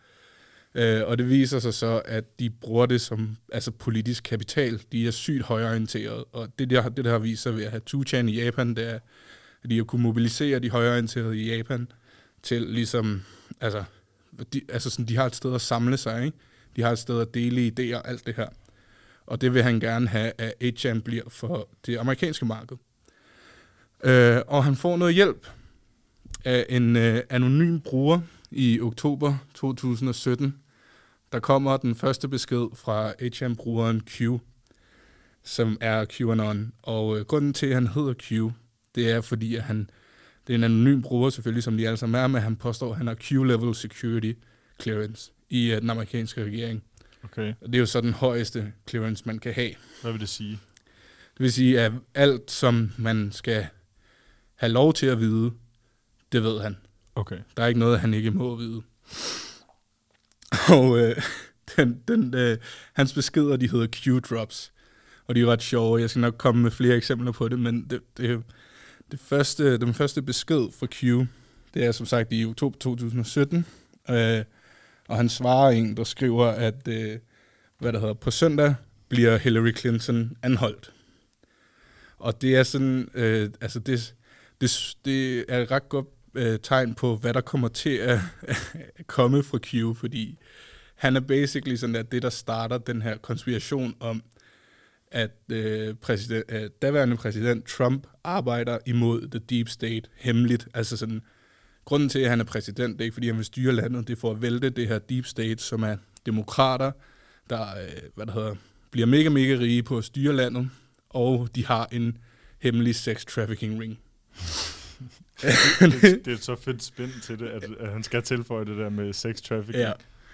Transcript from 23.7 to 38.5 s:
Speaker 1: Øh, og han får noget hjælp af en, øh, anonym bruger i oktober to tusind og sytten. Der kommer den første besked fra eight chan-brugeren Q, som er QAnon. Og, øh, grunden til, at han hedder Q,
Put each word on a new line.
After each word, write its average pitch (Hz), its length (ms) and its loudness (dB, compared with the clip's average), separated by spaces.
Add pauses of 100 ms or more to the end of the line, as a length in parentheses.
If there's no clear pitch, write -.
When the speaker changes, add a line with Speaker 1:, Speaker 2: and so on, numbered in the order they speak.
Speaker 1:
Øh, 123 420 8
og 143 180 2
han 139 120 2
får 175 200 0
noget 175 180 4
hjælp 185 320 4 (960)
af 123 240 2
en, 120 280 4
øh, 113 340 4
anonym 143 500 4
bruger 143 400 2 (300)
i 120 300 4
oktober 139 560 0 (180)
to 135 180 -4
tusind 123 360 -2
og 120 60 -2
sytten. 135 400 -2 (800)
Der 120 80 -4
kommer 135 360 4
den 123 180 0
første 135 340 -2
besked 120 460 -2
fra 110 440 -4
eight 123 180 -8
chan-brugeren 113 640 -2
Q, - 200 -10 (1200)
som 110 380 0
er 110 240 0
QAnon. 110 680 -2 (100)
Og, 110 360 -2
øh, 104 80 -6
grunden 143 260 0
til, 143 140 -2
at 135 80 2
han 123 120 4
hedder 123 280 0
Q, - 160 -12 (640)